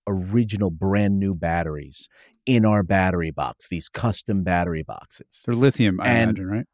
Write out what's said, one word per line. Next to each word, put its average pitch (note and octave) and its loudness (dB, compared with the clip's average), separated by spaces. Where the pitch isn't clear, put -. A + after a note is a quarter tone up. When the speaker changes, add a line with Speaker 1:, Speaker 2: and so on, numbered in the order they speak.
Speaker 1:
original, G2+ 0
brand G2 2
new G2 0
batteries D#2+ -4
in A#2+ 4
our G#2 4
battery F2+ 0
box, C2+ -8
these E2+ -8
custom G#2 -4
battery F2 -2
boxes. - -18
Speaker 2:
They're A#2+ -2
lithium, A#2 2
I - 0
Speaker 1:
And A#2 4
Speaker 2:
imagine, F#2 -8
right? G#2+ -4